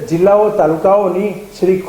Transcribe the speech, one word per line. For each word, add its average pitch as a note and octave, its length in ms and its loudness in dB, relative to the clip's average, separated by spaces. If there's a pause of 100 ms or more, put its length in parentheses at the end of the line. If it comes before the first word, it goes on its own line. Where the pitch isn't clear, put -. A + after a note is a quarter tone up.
જિલ્લાઓ, G3 400 2
તાલુકાઓની F#3+ 840 0 (260)
શ્રી F#3 300 0